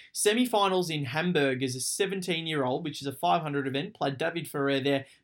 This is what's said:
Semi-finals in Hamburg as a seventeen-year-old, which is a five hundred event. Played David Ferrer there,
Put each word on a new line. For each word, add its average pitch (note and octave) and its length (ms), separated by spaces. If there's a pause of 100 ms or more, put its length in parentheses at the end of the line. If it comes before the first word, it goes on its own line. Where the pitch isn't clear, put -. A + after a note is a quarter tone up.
(120)
Semi-finals G3+ 800
in D3+ 160
Hamburg C#3+ 560
as B2+ 140
a C3 60
seventeen-year-old, E3 1000
which D3+ 180
is C#3 60
a C#3 60
five F3 280
hundred C#3+ 260
event. C#3+ 260
Played C#3 240
David E3 300
Ferrer C#3 320
there, C#3 260 (180)